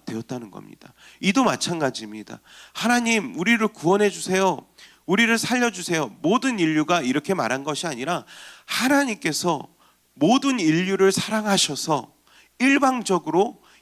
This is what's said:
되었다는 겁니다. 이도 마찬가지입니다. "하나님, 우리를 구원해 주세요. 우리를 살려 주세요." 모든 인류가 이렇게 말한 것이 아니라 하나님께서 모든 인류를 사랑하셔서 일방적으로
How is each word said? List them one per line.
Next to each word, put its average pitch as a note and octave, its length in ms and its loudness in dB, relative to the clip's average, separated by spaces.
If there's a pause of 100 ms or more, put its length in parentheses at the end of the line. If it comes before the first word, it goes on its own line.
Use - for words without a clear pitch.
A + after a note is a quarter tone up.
되었다는 A2+ 460 -10
겁니다. - 420 -20 (260)
이도 G3 240 2
마찬가지입니다. A#2+ 1000 -4 (320)
"하나님, A3+ 640 0
우리를 A3 300 2
구원해 G3+ 400 2
주세요. F3+ 580 -2 (380)
우리를 A3+ 320 2
살려 A#3+ 340 0
주세요." D#3+ 500 -4
모든 A#3 380 0
인류가 D#3 420 2
이렇게 C3+ 320 -2
말한 C3+ 300 -2
것이 D3+ 240 -6
아니라 C#3+ 380 -6 (400)
하나님께서 G#3+ 1000 0 (480)
모든 B3 440 2
인류를 F#3 520 2
사랑하셔서 F#3 1040 -2 (460)
일방적으로 A#3 1040 2 (180)